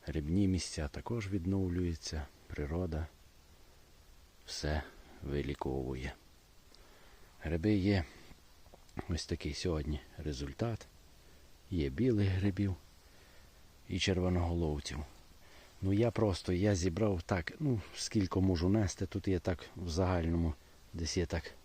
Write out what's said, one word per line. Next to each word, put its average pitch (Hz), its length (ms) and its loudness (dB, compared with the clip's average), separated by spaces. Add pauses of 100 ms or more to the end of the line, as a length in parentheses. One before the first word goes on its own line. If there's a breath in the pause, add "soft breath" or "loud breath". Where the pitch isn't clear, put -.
грибні 82 440 2
місця 82 400 0
також 107 400 -6
відновлюються, 90 960 -2 (200)
природа 78 600 -2 (1400)
все 76 360 -2 (400 loud breath)
виліковує. 67 920 -4 (1300 loud breath)
Гриби 85 340 2
є, 95 300 4 (1040 loud breath)
ось 85 180 -2
такий 78 280 -4
сьогодні 78 460 -2 (180)
результат. 73 680 -4 (840 loud breath)
Є 80 180 2
білих 104 400 2
грибів 95 480 0 (1120 loud breath)
і 95 100 -2
червоноголовців. 87 1000 2 (840 loud breath)
Ну 95 100 2
я 113 180 4
просто, 101 420 2
я 101 220 6
зібрав 92 480 2
так, - 380 -2
ну 131 200 2 (160)
скільки - 440 0
можу 92 280 4
нести, 98 380 2
тут - 220 -4
є 92 100 2
так 90 200 -2 (180)
в 92 120 -8
загальному, 85 680 2 (380 loud breath)
десь 82 240 -4
є 85 100 2
так - 280 -4 (100)